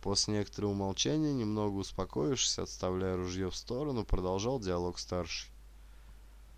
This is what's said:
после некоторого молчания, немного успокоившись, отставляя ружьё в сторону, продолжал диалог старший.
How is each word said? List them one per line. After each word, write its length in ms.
после 360
некоторого 360
молчания, 600
немного 440
успокоившись, 840
отставляя 560
ружьё 340
в 60
сторону, 480
продолжал 560
диалог 400
старший. 500